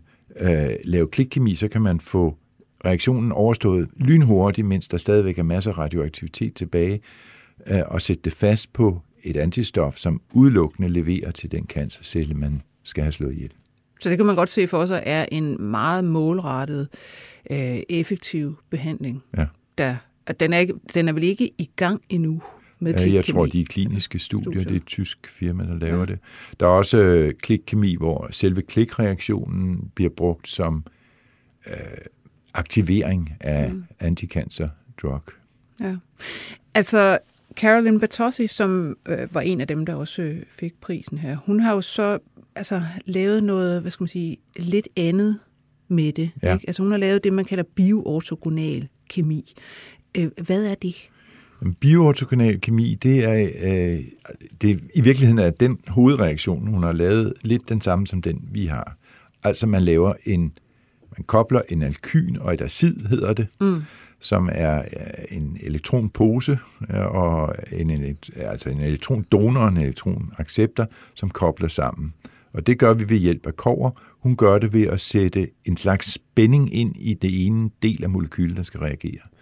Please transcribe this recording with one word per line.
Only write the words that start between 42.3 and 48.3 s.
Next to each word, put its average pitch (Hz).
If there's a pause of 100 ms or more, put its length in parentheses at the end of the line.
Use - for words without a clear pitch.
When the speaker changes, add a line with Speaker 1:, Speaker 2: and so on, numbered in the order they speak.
Speaker 2:
altså, 196 (240)
lavet 196
noget, 180
hvad 175
skal -
man 175
sige, 170 (180)
lidt 180 (100)
andet 196 (480)
med 156
det, 165 (120)
Speaker 1:
Ja. 90
Speaker 2:
ikke? -
Altså, 190
hun 202
har 208
lavet 196
det, 196
man 190
kalder 185 (120)
bioortogonal 160 (220)